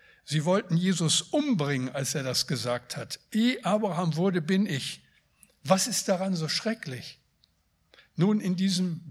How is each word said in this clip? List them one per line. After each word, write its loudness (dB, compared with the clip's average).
Sie -2
wollten 2
Jesus 2
umbringen, 0
als -4
er -2
das -2
gesagt -4
hat. -12
„Ehe 2
Abraham 0
wurde, 2
bin 2
ich.“ -6
Was 4
ist -2
daran 0
so -2
schrecklich? -6
Nun, 4
in 0
diesem -2